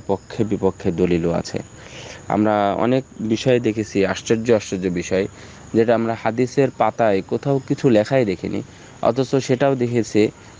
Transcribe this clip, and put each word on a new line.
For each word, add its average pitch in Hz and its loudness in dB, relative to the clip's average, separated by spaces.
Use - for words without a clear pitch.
পক্ষে - -4
বিপক্ষে 95 -2
দলিলও 85 0
আছে। 85 -4
আমরা 104 2
অনেক 127 0
বিষয় 117 0
দেখেছি, 104 0
আশ্চর্য 113 0
আশ্চর্য 101 0
বিষয়, 92 -2
যেটা 113 4
আমরা 113 0
হাদিসের 123 0
পাতায় 110 2
কোথাও 135 -2
কিছু 143 0
লেখাই 120 4
দেখিনি, 95 -4
অথচ 127 0
সেটাও 139 2
দেখেছি 117 2